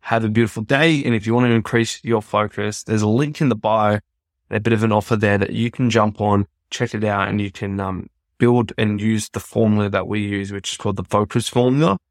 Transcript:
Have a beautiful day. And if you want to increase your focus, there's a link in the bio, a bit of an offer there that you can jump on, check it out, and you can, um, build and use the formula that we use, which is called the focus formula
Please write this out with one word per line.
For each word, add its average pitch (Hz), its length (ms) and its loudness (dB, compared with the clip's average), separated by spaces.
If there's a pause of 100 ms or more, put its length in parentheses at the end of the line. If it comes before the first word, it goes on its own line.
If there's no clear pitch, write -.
Have 113 220 -2
a 110 60 0
beautiful 113 320 0
day. 143 420 2
And 120 120 0
if 104 100 -4
you 113 80 0
want 123 140 2
to 117 60 2
increase 113 500 0
your 113 180 0
focus, 104 600 -4
there's 110 180 0
a 107 60 2
link 143 340 0
in 143 80 2
the 113 60 0
bio, 107 440 2 (520)
a 104 80 0
bit 113 140 2
of 107 80 2
an 110 100 2
offer 107 240 2
there 101 220 4
that 101 140 0
you 113 180 -2
can 123 220 -2
jump 107 280 2
on, 101 280 2 (240)
check - 240 -4
it 107 80 -4
out, 101 240 0
and 104 120 -2
you 101 120 -4
can, 98 280 -6
um, 95 300 -6 (300)
build 120 400 2
and 107 200 0
use 107 300 -2
the - 100 -6
formula 107 500 0
that 95 180 -2
we 104 140 -4
use, 101 300 -4
which 98 200 -10
is - 60 -10
called 101 180 -4
the 98 80 -6
focus 104 440 0
formula 139 520 2 (120)